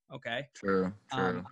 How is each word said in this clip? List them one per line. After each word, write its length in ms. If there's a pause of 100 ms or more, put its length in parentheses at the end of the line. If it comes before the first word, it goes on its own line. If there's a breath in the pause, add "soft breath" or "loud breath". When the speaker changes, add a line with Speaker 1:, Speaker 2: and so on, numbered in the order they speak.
(120)
Speaker 1:
Okay. 440
Speaker 2:
True, 360 (200)
Speaker 1:
Um, 220
Speaker 2:
true. 180